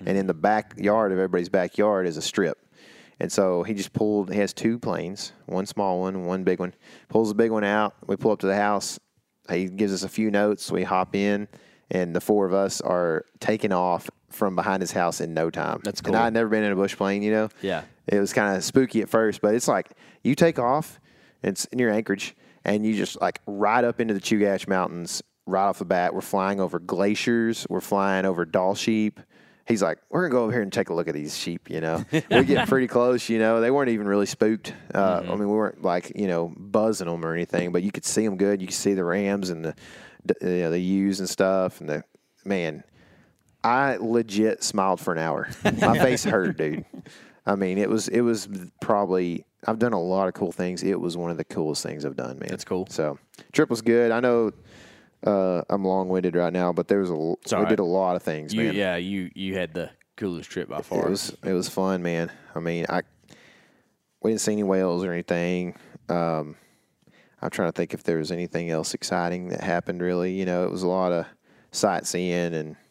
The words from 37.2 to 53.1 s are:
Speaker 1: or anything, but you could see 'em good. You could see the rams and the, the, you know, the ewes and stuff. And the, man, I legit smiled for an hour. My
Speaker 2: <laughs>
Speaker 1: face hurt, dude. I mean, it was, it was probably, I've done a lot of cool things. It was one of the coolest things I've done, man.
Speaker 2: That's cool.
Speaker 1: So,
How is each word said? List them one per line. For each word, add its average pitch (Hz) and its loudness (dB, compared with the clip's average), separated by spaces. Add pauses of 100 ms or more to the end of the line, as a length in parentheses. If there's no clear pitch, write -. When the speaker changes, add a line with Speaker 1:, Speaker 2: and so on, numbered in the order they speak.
Speaker 1:
or 82 -2
anything, 87 -2
but 87 0
you 101 -2
could - -8
see 110 0
'em 98 -2
good. 101 2
You 92 -8
could 101 -8
see 101 0
the 92 0
rams 98 0
and 80 -6
the, 80 -6 (500)
the, - 0
you 90 0
know, 80 0
the 90 0
ewes 98 2
and 90 -6
stuff. 95 0
And 76 -8
the, 76 -4 (400)
man, 85 -4 (800)
I 127 2
legit 110 0
smiled 95 0
for 90 -2
an 80 -2
hour. 80 -2 (160)
My - 4
Speaker 2:
<laughs> - 2
Speaker 1:
face - 2
hurt, 190 2
dude. 78 -2 (640)
I 101 2
mean, 95 0
it 101 2
was, 107 0
it 120 2
was 113 0 (340)
probably, 92 0 (200)
I've 113 -2
done 117 2
a 90 0
lot 92 0
of 87 -4
cool 87 -4
things. 90 -4
It 95 0
was 85 -4
one 85 -4
of 82 -6
the 80 -4
coolest 78 -4
things 73 -8
I've 67 -8
done, 64 -8
man. - -10
Speaker 2:
That's - -10
cool. 92 -4
Speaker 1:
So, 73 -4 (360)